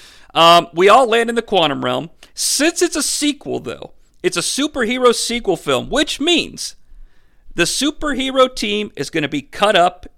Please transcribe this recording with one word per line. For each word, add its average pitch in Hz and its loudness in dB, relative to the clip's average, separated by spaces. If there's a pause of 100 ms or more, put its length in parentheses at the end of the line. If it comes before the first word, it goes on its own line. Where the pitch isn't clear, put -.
(360)
Um, 165 6
we 190 6
all 240 6
land 226 0
in 233 -6
the 233 0
quantum 151 0
realm. 127 -4 (240)
Since - -2
it's 330 -2
a 302 -4
sequel, 196 -4
though, 110 -12 (280)
it's 175 -2
a 170 -2
superhero 254 0
sequel 233 -4
film, 127 -2
which - -2
means 285 -4 (800)
the 170 -2
superhero 262 -2
team 208 -6
is 147 -8
gonna 151 -4
be 143 -6
cut 208 0
up 175 2 (120)